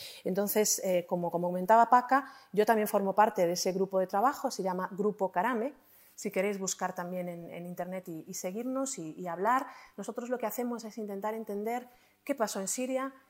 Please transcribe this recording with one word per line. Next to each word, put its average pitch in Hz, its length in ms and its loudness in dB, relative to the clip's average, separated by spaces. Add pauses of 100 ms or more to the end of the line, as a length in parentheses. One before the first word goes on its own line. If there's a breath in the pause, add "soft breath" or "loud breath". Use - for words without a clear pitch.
(240 loud breath)
Entonces, 202 600 2
eh, 180 220 2
como, 175 240 -2
como 175 180 -2
comentaba 202 420 6
Paca, 262 420 4 (180 loud breath)
yo 202 140 4
también 214 240 4
formo 196 260 2
parte 208 320 6
de 170 60 2
ese 180 200 0
grupo 190 280 0
de 185 60 0
trabajo, 233 440 0
se - 120 -6
llama 185 280 -2
Grupo 196 400 0
Karame. 240 440 0 (440 loud breath)
Si 208 120 -6
queréis 196 280 0
buscar 185 360 -4
también 180 340 -6
en, 170 220 -12
en 170 160 -10
internet 180 420 -8
y, 160 180 -10
y 190 60 -12
seguirnos 254 640 -4
y, 160 200 -8
y 180 80 -8
hablar, 208 400 0 (320 loud breath)
nosotros 233 320 -8
lo 247 80 -2
que 233 80 -4
hacemos 240 380 -4
es 214 120 -12
intentar 208 380 -6
entender 226 560 -4 (340 loud breath)
qué 285 100 -2
pasó 220 240 -2
en 190 100 -6
Siria, 262 440 -2 (180 loud breath)